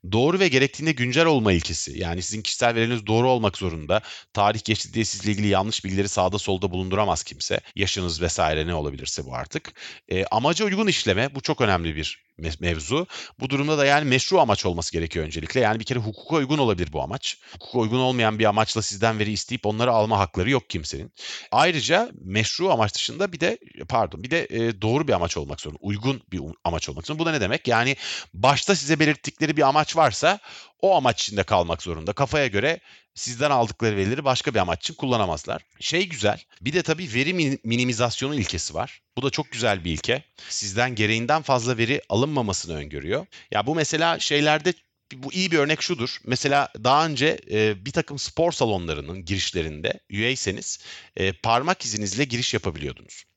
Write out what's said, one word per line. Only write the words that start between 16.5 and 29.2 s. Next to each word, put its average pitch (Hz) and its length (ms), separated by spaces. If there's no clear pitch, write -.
olabilir 90 360
bu 76 80
amaç. 87 360
Hukuka - 260
uygun 113 200
olmayan 120 400
bir 110 60
amaçla 107 360
sizden 107 380
veri 107 120
isteyip 107 340
onları 110 260
alma 107 280
hakları 95 300
yok 135 200
kimsenin. 76 440
Ayrıca 160 600
meşru 110 500
amaç 110 240
dışında 180 380
bir 151 60
de, 196 180
pardon, 104 340
bir 127 80
de, 165 180
e, 117 200
doğru 131 260
bir 123 60
amaç 85 240
olmak 73 240
zorunda. 76 200
Uygun 104 400
bir 90 80
u-, 73 240
amaç 82 260
olmak - 180
zorunda. 156 140
Bu 165 40
da 165 60
ne 147 100
demek? 107 260
Yani 120 280
başta 131 420
size 143 240
belirttikleri 151 580